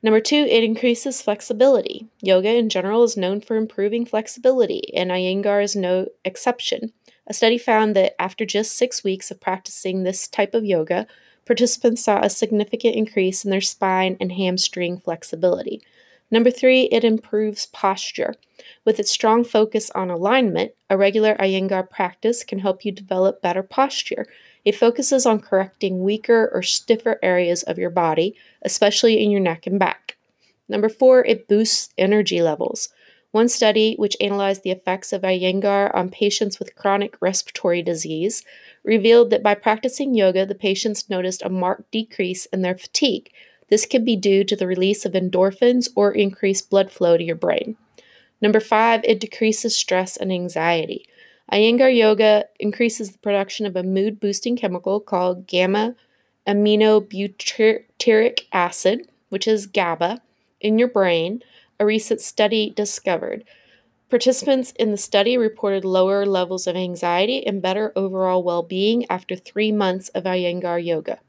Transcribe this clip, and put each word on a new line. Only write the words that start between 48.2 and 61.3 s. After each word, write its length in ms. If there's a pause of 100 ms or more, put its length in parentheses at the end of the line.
Number 200
five, 420
it 160
decreases 560
stress 420
and 140
anxiety. 760 (480)
Iyengar 420
Yoga 500 (160)
increases 500
the 80
production 480
of 80
a 80
mood-boosting 720
chemical 440
called 480
gamma 480 (500)
aminobutyric 1900 (120)
acid, 560 (220)
which 180
is 180
gaba, 560 (380)
in 180
your 100
brain, 540 (380)